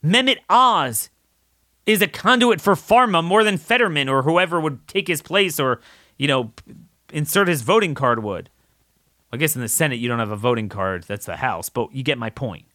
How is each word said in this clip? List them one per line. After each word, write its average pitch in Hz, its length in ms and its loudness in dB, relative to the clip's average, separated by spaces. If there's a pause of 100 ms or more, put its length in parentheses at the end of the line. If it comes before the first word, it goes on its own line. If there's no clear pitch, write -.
Mehmet 240 340 2 (140)
Oz 190 580 2 (760)
is 214 120 4
a 202 80 2
conduit 233 540 2
for 196 140 4
pharma 214 480 2
more 196 200 2
than 202 140 0
Fetterman 180 500 0
or 135 140 2
whoever 170 400 2
would 151 260 -6
take - 200 -4
his 165 160 -4
place 185 360 -2
or, 131 220 0 (360)
you 139 100 -2
know, 127 260 -2 (580)
insert 165 360 0
his 156 160 -2
voting 180 320 0
card 120 260 0
would. 101 300 -8 (840)
I 117 40 -10
guess 151 180 -2
in 127 80 -6
the 113 40 -8
Senate 139 300 -2
you 117 100 -4
don't 120 120 -2
have 110 100 -4
a 107 60 -6
voting 110 340 -2
card. 95 360 -6
That's 101 200 -10
the 85 120 -10
House. 90 320 -4
But 120 220 -6
you 135 120 -10
get 135 160 -2
my 113 100 -8
point. 107 460 -10